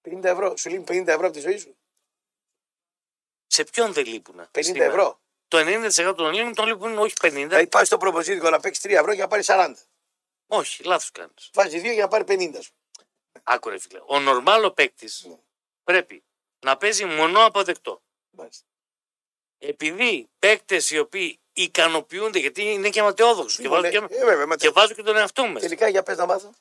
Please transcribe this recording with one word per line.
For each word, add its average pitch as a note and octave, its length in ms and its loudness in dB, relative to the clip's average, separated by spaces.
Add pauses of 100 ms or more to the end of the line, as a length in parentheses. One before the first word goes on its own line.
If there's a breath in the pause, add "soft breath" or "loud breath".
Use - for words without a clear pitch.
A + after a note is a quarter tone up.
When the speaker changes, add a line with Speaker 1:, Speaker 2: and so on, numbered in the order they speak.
Speaker 1:
Πενήντα F3+ 280 -4
ευρώ, F3+ 280 0
σου - 120 -8
λείπουν F3 160 -8
πενήντα F3+ 280 0
ευρώ D#3+ 140 2
από D#3+ 80 0
τη D3 60 -12
ζωή F#3 180 -4
σου. - 180 -20 (1700)
Speaker 2:
Σε - 180 -2
ποιον A3+ 280 -2
δεν C#3+ 140 -2
λείπουνε F#2+ 460 -14
Speaker 1:
Πενήντα D#3 200 -4
Speaker 2:
σήμερα; C#3 200 2
Speaker 1:
ευρώ. F#3+ 280 0 (280)
Speaker 2:
Το E3 100 2
ενενήντα G3+ 280 0
τοις F#3+ 120 0
εκατό F3+ 160 0
των E3+ 120 -4
Ελλήνων G#3+ 280 -4
τον A3 120 -2
λείπουν A3 320 -6
όχι G#3+ 220 0
πενήντα. D3 280 -2
Speaker 1:
Δηλαδή E3+ 180 4
πας F#3+ 200 2
στο G#3+ 100 2
προποσίτικο E3 540 0
να D#3 100 2
παίξεις - 220 -6
τρία G3+ 180 2
ευρώ F#3 140 2
και F#3+ 60 -6
να F#3+ 80 -4
πάρεις G#3 160 0
σαράντα. F#3 360 2 (680)
Speaker 2:
Όχι, G3 380 -4
λάθος E3+ 260 0
κάνεις. - 420 -20
Speaker 1:
Βάζει F3 260 2
δύο A3 140 -4
για G#3+ 100 0
να G3 60 0
πάρει G#3+ 160 0
πενήντα, F#3 380 -2
σου. - 100 -20 (680)
Speaker 2:
Άκου, B2 260 -2
ρε G2 100 -10
φίλε, F#2 280 -18
ο C#3+ 140 2
νορμάλ C#3 440 4
ο F#3+ 80 2
παίκτης - 520 -4
Speaker 1:
Ναι. E2+ 120 -20 (480)
Speaker 2:
πρέπει F3 400 -2 (340)
να C3+ 180 0
παίζει G#3 280 -2
μονό E3+ 400 4
αποδεκτό. G3 580 -2 (280)
Speaker 1:
Μάλιστα. - 340 -20 (920)
Speaker 2:
Επειδή D#3+ 720 -4 (100)
παίκτες G3 520 0
οι D#3 80 -4
οποίοι F3 420 -6 (120)
ικανοποιούνται, F3 840 -2
γιατί C#3 240 -4
είναι G#3 280 -2
και G#3 120 0
ματαιόδοξος G#3+ 540 2
και - 60 -10
Speaker 1:
Ναι, - 60 -6
Speaker 2:
βάζω D#3+ 140 2
Speaker 1:
ναι. F3 80 0
Speaker 2:
και, F#3 60 0
Speaker 1:
Ε, G#3+ 280 -2
βέβαια, D#3+ 220 4
μετά. D#3 200 -2
Speaker 2:
και D#3 40 2
βάζω G#3 240 4
και G#3+ 80 -16
τον G#3+ 140 0
εαυτό G#3+ 280 0
μου G#3 80 -4
μέσα. C3+ 140 -6
Speaker 1:
Τελικά, A3 220 0
για F#3+ 140 0
πες F#3+ 140 -6
να F3 100 -2
μάθω. G3 240 -4 (100)